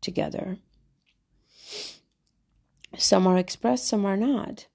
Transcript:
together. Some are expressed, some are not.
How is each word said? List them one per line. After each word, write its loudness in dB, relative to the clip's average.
together. -4
Some 4
are 6
expressed, 0
some 0
are 0
not. -2